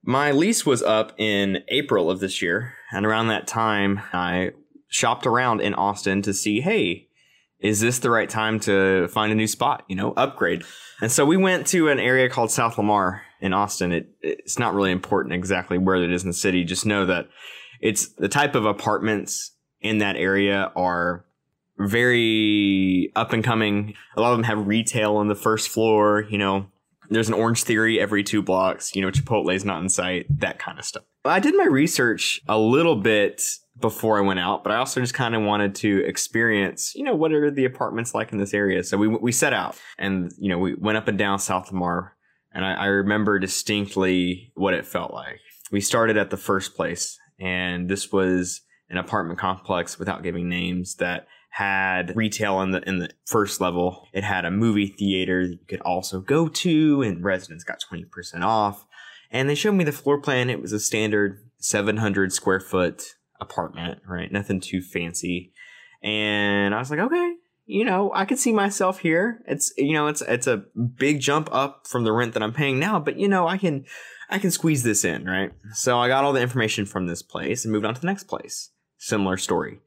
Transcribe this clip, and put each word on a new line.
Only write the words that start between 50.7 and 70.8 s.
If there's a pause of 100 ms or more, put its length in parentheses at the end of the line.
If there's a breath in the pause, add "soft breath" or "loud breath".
that (260 soft breath)
had
retail
in
the,
in
the (160)
first
level.
It
had
a
movie
theater
that
you
could
also
go
to,
and
residents
got
twenty
percent
off. (460 loud breath)
And
they
showed
me
the
floor
plan.
It
was
a
standard (200)
seven
hundred
square
foot (260)
apartment,
right?
Nothing
too
fancy. (500 loud breath)
And
I
was
like,
"Okay, (320)
you
know,
I
could
see
myself
here.
It's,
you
know,
it's,
it's
a (320)